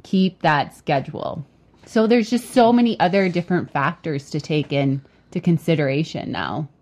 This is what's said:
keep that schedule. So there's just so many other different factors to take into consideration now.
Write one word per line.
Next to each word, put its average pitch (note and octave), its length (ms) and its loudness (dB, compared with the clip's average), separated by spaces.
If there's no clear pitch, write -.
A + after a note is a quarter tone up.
keep F#3+ 380 0
that D3 320 0
schedule. - 720 -6
So A3 220 0
there's A3+ 220 2
just A#3+ 220 -2
so A#3 200 6
many A#3+ 300 2
other F#3 260 2
different F3 440 -2
factors D3 580 -4
to D#3 100 -4
take D3+ 320 -4
into C#3 680 -4
consideration D#3+ 920 0
now. F#2 380 -6